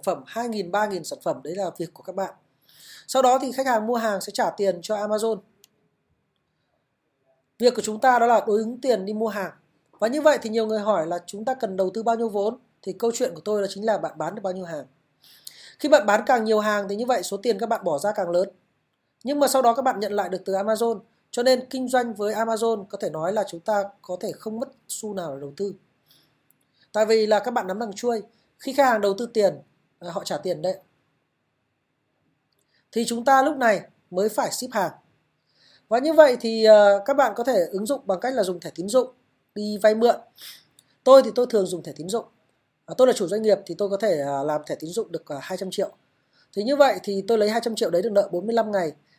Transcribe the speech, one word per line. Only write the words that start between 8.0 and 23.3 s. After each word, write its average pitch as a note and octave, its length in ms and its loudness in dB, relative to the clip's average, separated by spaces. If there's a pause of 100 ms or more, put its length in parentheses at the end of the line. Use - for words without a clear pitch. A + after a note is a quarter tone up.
ta B3+ 180 6
đó A3+ 80 4
là A3 200 4
đối G#3+ 120 2
ứng A#3 220 -4
tiền G#3+ 240 0
đi G#3 80 -6
mua G#3+ 160 -2
hàng. F#3+ 240 -6 (460)
Và G#3+ 100 0
như C#4+ 140 -2
vậy D4 200 6
thì A3 80 -6
nhiều A3 160 0
người G#3+ 140 -2
hỏi G3 260 0
là E3+ 200 -4
chúng G#3 180 -12
ta C4 100 -2
cần G#3 220 -6
đầu F#3 180 0
tư A3+ 80 -6
bao A#3 140 0
nhiêu A3+ 120 -4
vốn? G#3 300 -4 (240)
Thì F#3+ 100 -8
câu A#3 220 -2
chuyện F3 200 -4
của D#3 60 -16
tôi G#3 220 -2
đó G3 80 -2
chính G3 160 -8
là G#3 120 0
bạn D#3 180 -6
bán D#3+ 180 -6
được G#3+ 80 -12
bao F#3+ 100 -6
nhiêu F#3 120 -10
hàng. D#3+ 200 -12 (920)
Khi D4 100 -4
bạn B3+ 180 6
bán G#3 200 4
càng A#3+ 180 2
nhiều A3 160 2
hàng G#3 280 -2
thì G3+ 80 -6
như A#3 100 -4
vậy A#3+ 160 0
số G3 140 -8
tiền G3+ 220 -2
các A3+ 100 -4
bạn G#3+ 160 -4
bỏ D#3 140 0
ra G3+ 140 -2
càng F#3+ 180 -4
lớn. F3+ 180 0 (760)
Nhưng C#4+ 160 -4
mà C#4 80 4
sau C4 140 2
đó A#3 120 4
các C4+ 80 -2
bạn B3+ 180 0
nhận G3+ 120 -4
lại G3+ 160 -2
được F#3 160 -6
từ F#3+ 80 -4
Amazon. G#3+ 480 -2 (300)
Cho A#3+ 120 -4
nên B3+ 280 2
kinh B3+ 180 -6
doanh A#3+ 260 0
với G#3 200 -4
Amazon A3 500 -2
có G3+ 140 -14
thể F#3 120 -6
nói D#3+ 220 -4